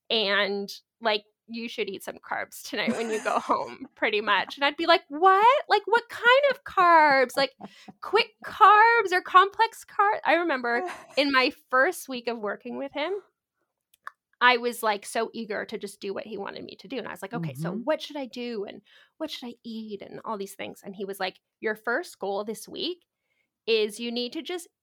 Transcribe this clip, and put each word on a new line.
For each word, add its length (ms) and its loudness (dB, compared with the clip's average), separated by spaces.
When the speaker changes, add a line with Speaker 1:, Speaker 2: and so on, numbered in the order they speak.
Speaker 1:
and, 600 0
like, 240 -2
you 220 -10
should 200 -6
eat 140 -12
some 160 -14
carbs 500 -10
tonight 280 -4
when 140 -6
you 120 -6
go 160 -2
Speaker 2:
<laughs> 0 -
Speaker 1:
home," 560 -6
pretty 260 -2
much. 360 0
And 80 4
I'd 120 0
be 100 -4
like, 220 6
"What? 600 6
Like, 180 4
what 220 2
kind 420 4
of 140 -4
carbs? 720 6
Like, 160 0
quick 280 0
carbs 680 6
or 80 2
complex 640 4
car-," 400 0
I 100 4
remember 480 0
Speaker 2:
<laughs> 340 -10
Speaker 1:
in 160 2
my 180 2
first 380 0
week 200 -8
of 100 -6
working 380 -8
with 160 -10
him, 200 -6
I 160 4
was, 260 -6
like, 220 -2
so 280 -4
eager 320 -8
to 140 -12
just 220 -14
do 120 -8
what 140 -10
he 100 -12
wanted 280 -12
me 120 -16
to 120 -20
do. 100 -8
And 80 -12
I 40 -12
was 120 -14
like, 100 -14
"Okay, 220 -6
so 160 -6
Speaker 2:
Mm-hmm. 140 -8
Speaker 1:
what 160 -2
should 160 -14
I 100 -8
do? 380 -10
And 160 -16
what 140 -10
should 180 -14
I 140 -16
eat?" 400 -12
And 220 -16
all 120 -8
these 180 -10
things. 300 -14
And 100 -16
he 100 -10
was 160 -12
like, 180 -8
"Your 140 -4
first 440 -6
goal 260 -6
this 240 -12
week 360 -8
is 340 0
you 100 -6
need 220 -6
to 100 -10
just 240 -10